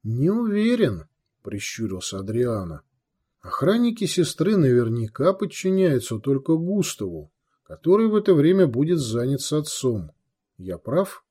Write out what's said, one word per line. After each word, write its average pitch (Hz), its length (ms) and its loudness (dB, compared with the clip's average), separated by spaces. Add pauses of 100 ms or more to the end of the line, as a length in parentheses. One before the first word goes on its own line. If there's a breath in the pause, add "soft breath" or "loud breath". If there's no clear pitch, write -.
"Не 123 280 0
уверен", 214 760 0 (340)
прищурился 101 760 -8
Адриано. 104 640 -4 (580)
"Охранники 226 680 0
сестры 180 500 0
наверняка 120 760 2
подчиняются 185 880 0
только 135 380 0
Густаву, 131 760 -4 (300)
который 202 460 2
в 214 60 0
это 208 200 4
время 170 320 6
будет 147 320 2
занят 123 420 -2
с - 120 -6
отцом. 123 600 -4 (460)
Я 92 200 -10
прав?" 175 520 -4